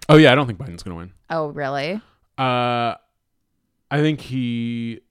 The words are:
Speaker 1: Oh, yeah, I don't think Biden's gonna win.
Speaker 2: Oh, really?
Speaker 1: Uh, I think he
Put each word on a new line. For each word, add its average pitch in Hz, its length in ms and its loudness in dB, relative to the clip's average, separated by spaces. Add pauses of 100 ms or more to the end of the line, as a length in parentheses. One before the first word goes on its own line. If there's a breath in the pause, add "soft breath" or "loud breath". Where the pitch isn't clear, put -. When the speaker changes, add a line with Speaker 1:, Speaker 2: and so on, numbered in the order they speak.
Speaker 1:
Oh, 151 80 8
yeah, 156 140 10
I 127 60 6
don't 143 100 0
think 107 140 -8
Biden's 85 240 -14
gonna 90 120 -12
win. 87 160 -14 (180)
Speaker 2:
Oh, 160 180 -4
really? 143 520 -6 (380)
Speaker 1:
Uh, 123 560 0 (960)
I 143 80 -2
think 151 220 0
he 117 800 -6 (100)